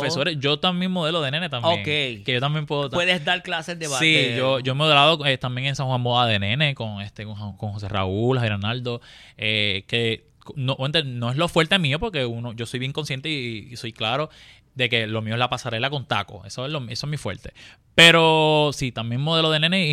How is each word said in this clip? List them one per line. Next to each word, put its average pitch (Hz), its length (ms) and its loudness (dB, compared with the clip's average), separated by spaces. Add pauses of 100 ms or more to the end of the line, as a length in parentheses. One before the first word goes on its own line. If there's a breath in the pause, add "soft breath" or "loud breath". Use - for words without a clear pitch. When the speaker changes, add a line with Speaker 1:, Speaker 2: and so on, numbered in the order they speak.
Speaker 1:
profesores. 143 400 0
Yo 143 180 0
también 180 320 -2
modelo 170 320 -2
de 131 80 -2
nene 165 180 -4
también. 143 300 0
Speaker 2:
Ok. 202 60 -6
Speaker 1:
Que 139 420 -2
yo 127 140 0
también 147 260 0
puedo 143 240 -2
ta- 123 60 -4
Speaker 2:
Puedes 175 280 2
dar 180 200 -2
clases 170 340 -6
de 160 80 -6
ba-, 139 140 -2
Speaker 1:
Sí, 160 120 6
Speaker 2:
de 135 240 4
Speaker 1:
yo, 131 220 2
yo 131 140 -2
he - 20 0
modelado, 151 500 6
eh, 135 140 0
también 127 300 -4
en 135 80 -4
San 135 100 -2
Juan 127 140 0
Moda 120 260 2
de 107 140 2
nene 135 340 0
con, 107 260 -8
este, 104 240 -12
con, 104 320 -10
con 107 160 -6
José 104 160 -8
Raúl, 104 500 2
Javier 113 160 2
Arnaldo, 120 460 -4 (360 loud breath)
eh, 104 500 0
que 117 400 0 (300)
no, 131 160 -2
obviamente 147 320 -2
no 120 260 -4
es 131 60 -2
lo 165 100 2
fuerte 165 320 2
mío 151 220 0
porque 180 260 -2
uno, 117 280 -6
yo 117 120 -6
soy 123 140 -6
bien 131 120 -4
consciente 147 380 -6
y, 120 400 -8
y 120 60 -16
soy 113 160 -10
claro 127 380 -2 (440 loud breath)
de 127 140 0
que 117 180 0
lo 110 160 -4
mío 110 120 -4
es 117 40 -2
la 123 100 0
pasarela 120 420 -4
con 143 160 -6
taco. 101 380 -4
Eso 123 220 -10
es 147 60 -8
lo, 156 160 -6
eso 117 180 -8
es 143 40 -6
mi 151 80 -4
fuerte. - 340 -8 (420 loud breath)
Pero 160 800 6
sí, 131 180 -4
también 117 300 -4
modelo 160 320 2
de 156 80 2
nene 175 320 2